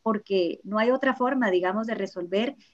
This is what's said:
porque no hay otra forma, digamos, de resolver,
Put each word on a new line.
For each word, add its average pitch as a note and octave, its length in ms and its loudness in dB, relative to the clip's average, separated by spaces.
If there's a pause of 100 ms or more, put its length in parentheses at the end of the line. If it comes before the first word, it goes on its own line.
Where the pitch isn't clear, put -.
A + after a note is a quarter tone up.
porque G3 640 0
no G3+ 140 -4
hay A3+ 120 4
otra C4 240 0
forma, B3 360 0
digamos, F#3 360 0
de A3+ 80 -4
resolver, G3 600 -4 (180)